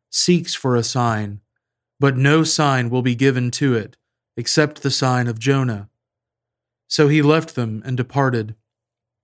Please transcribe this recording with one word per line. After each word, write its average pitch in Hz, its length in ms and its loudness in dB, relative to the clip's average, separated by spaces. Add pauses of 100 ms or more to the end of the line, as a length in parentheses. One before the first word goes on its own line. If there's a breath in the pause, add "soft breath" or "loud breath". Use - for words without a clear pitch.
(100)
seeks 175 440 0
for 127 220 -2
a 117 60 2
sign, 107 580 -2 (600)
but 139 160 2
no 147 280 4
sign 135 460 0
will 127 100 0
be 123 140 0
given 127 380 0
to 135 220 0
it, 107 220 -6 (400)
except 151 460 -2
the 139 80 -2
sign 127 380 0
of 113 100 -6
Jonah." 120 500 -2 (1000)
So 151 200 2
he 151 140 4
left 156 320 2
them 110 300 -4
and 127 120 -4
departed. 123 580 -2 (680)